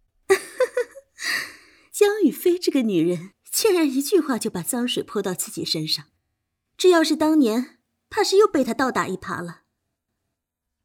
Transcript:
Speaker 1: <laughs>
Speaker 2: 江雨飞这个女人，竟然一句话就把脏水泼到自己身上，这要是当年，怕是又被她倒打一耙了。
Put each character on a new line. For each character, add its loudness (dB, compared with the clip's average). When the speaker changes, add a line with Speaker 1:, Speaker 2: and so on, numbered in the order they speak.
Speaker 1:
<laughs> -4
Speaker 2:
江 2
雨 4
飞 0
这 -2
个 2
女 0
人， -4
竟 0
然 2
一 -2
句 2
话 -2
就 -4
把 -6
脏 -4
水 -4
泼 -4
到 -4
自 -8
己 -8
身 -4
上， -6
这 4
要 6
是 0
当 2
年， 0
怕 0
是 2
又 8
被 0
她 -2
倒 0
打 -2
一 -6
耙 -10
了。 -16